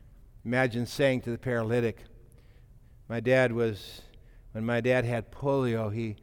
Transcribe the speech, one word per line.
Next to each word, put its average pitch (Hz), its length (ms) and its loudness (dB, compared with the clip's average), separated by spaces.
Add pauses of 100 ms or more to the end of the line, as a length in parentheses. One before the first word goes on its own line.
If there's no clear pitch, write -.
(440)
Imagine 120 420 0
saying 131 360 2
to 120 100 -6
the 117 60 -4
paralytic, 117 680 -2 (1040)
my 113 120 -4
dad 127 320 4
was, 113 500 -2 (500)
when 110 140 -6
my 120 160 0
dad 127 240 2
had 117 260 -2
polio, 123 640 0
he, 110 300 -4